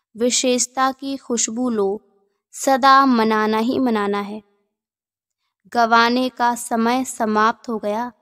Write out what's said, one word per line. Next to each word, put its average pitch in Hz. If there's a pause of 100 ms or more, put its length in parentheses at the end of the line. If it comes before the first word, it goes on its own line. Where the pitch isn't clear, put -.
(140)
विशेषता 247
की 277
खुशबू 240
लो, 208 (540)
सदा 269
मनाना 220
ही 254
मनाना 208
है। 208 (1300)
गंवाने 233
का 240
समय 240
समाप्त 220
हो 226
गया, 220 (120)